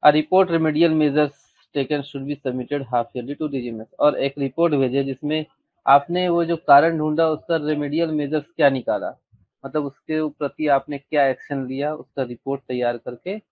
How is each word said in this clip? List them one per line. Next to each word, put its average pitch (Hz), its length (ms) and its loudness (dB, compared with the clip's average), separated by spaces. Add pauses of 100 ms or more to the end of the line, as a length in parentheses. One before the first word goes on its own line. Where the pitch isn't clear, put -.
A 151 100 8
report 170 380 2
remedial 160 420 2
measures 151 400 2 (420)
taken 143 280 -2
should 139 240 -10
be 143 80 -6
submitted 127 480 -6
half 120 320 -2
yearly 127 240 -8
to 151 80 -4
D 139 140 -4
G 120 120 -6
M 110 80 -10
S। - 180 -16
और 147 180 2
एक 135 200 -2
report 151 360 0
भेजे 135 300 0
जिसमें 147 420 -4 (420)
आपने 175 420 2
वो 170 160 2
जो 170 100 -2
कारण 165 420 4
ढूंढा 156 300 0
उसका 160 280 -2
remedial 151 560 -2
measures 147 340 -2 (100)
क्या 147 140 6
निकाला, 107 460 -2 (500)
मतलब 143 200 -4
उसके 156 440 -4
प्रति 151 380 -6
आपने 139 300 0
क्या 143 300 0
action 135 400 -4
लिया, 139 260 -4
उसका - 300 -8
report 135 440 -6
तैयार 120 300 -2
करके 123 380 -10 (160)